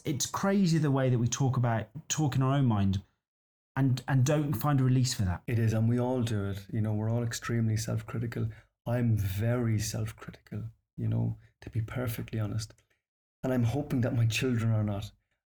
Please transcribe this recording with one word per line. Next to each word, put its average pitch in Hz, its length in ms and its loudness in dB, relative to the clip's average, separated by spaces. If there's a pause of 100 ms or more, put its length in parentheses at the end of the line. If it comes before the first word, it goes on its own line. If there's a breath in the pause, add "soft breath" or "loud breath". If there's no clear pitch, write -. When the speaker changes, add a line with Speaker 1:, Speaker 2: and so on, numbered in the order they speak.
Speaker 1:
it's - 200 -4
crazy 196 520 2
the 147 140 2
way 131 180 4
that 123 100 4
we 120 80 2
talk 131 300 0
about, 117 300 0 (200)
talk 143 280 0
in 135 80 2
our 135 140 2
own 139 80 4
mind 98 360 2 (720)
and, 131 320 2
and 131 160 4
don't 147 300 0
find 147 260 0
a 131 40 4
release 127 300 2
for 107 100 -2
that. 87 240 -2
Speaker 2:
It 117 120 0
is, 113 140 2
and 110 160 2
we 123 100 2
all 127 220 0
do 104 300 -2
it. 95 80 -8 (120)
You 113 100 0
know, 107 120 0
we're 110 180 -2
all 120 120 0
extremely 117 520 0
self-critical. 117 720 -4 (380 loud breath)
I'm 117 320 2
very 110 600 0
self-critical, - 840 -8 (340)
you 113 140 -4
know, 117 260 -2 (260 soft breath)
to - 80 -14
be 113 120 -4
perfectly 113 580 -6
honest. 110 340 -4 (680)
And 131 80 0
I'm 123 120 2
hoping 131 380 0
that 113 140 0
my 117 120 2
children 113 440 0
are 107 120 2
not. 101 280 -4 (340)